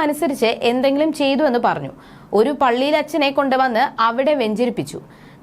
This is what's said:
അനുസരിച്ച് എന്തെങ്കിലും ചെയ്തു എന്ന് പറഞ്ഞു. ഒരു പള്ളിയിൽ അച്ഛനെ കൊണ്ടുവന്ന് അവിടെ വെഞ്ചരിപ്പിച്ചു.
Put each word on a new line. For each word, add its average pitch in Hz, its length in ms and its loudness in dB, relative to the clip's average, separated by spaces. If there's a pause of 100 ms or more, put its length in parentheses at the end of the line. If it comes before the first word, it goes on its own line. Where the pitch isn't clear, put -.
അനുസരിച്ച് 294 460 0 (200)
എന്തെങ്കിലും 277 500 0
ചെയ്തു 277 300 2
എന്ന് 240 180 0
പറഞ്ഞു. 143 240 -4 (460)
ഒരു 254 140 2 (100)
പള്ളിയിൽ 262 340 2
അച്ഛനെ 302 340 0
കൊണ്ടുവന്ന് 262 540 0 (240)
അവിടെ 262 320 0
വെഞ്ചരിപ്പിച്ചു. 214 600 -2 (420)